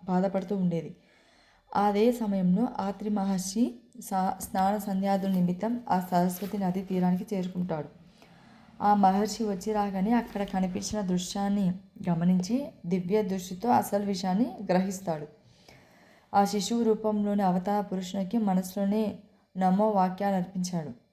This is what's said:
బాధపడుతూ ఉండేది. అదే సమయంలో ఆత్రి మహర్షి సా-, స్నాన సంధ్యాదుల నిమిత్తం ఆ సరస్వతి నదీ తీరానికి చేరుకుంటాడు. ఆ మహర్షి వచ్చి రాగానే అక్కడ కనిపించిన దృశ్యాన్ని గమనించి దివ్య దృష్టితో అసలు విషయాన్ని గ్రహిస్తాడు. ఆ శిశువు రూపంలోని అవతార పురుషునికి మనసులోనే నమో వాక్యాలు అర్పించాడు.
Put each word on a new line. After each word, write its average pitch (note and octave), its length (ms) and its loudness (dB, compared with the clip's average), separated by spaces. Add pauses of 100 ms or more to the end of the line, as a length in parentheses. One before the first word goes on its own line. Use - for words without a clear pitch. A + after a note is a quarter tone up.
బాధపడుతూ F#3+ 500 0
ఉండేది. E3+ 400 -2 (800)
అదే G#3 360 4
సమయంలో G3+ 560 2 (120)
ఆత్రి G3 300 -4
మహర్షి G3 680 -2 (240)
సా-, F#3+ 400 -2
స్నాన G3 340 0
సంధ్యాదుల G3 520 0
నిమిత్తం F#3 500 0 (100)
ఆ F3+ 100 2
సరస్వతి F3+ 580 0
నదీ F#3 240 -2
తీరానికి F#3 540 0
చేరుకుంటాడు. F3+ 520 -4 (960)
ఆ G#3 120 4
మహర్షి G3+ 500 4
వచ్చి G#3 300 -2
రాగానే G3+ 380 0
అక్కడ A#3 320 0
కనిపించిన G3 580 -2
దృశ్యాన్ని G3 720 0 (360)
గమనించి F3+ 580 2 (180)
దివ్య F#3 380 0
దృష్టితో F#3 460 -6
అసలు G#3 360 2
విషయాన్ని G3 480 0 (160)
గ్రహిస్తాడు. F3+ 580 -2 (1040)
ఆ G3+ 120 6
శిశువు G#3 380 0
రూపంలోని G#3+ 580 0
అవతార F#3+ 400 2
పురుషునికి F#3+ 560 -4
మనసులోనే G3+ 840 0 (380)
నమో F#3+ 320 4
వాక్యాలు G3 460 2
అర్పించాడు. F3+ 540 -4 (240)